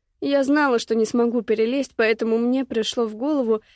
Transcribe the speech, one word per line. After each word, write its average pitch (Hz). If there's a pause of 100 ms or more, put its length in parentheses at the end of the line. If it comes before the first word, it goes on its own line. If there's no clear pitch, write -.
(220)
Я 277
знала, 277
что 226
не 220
смогу 233
перелезть, 233
поэтому 220
мне 247
пришло 226
в 214
голову 233 (140)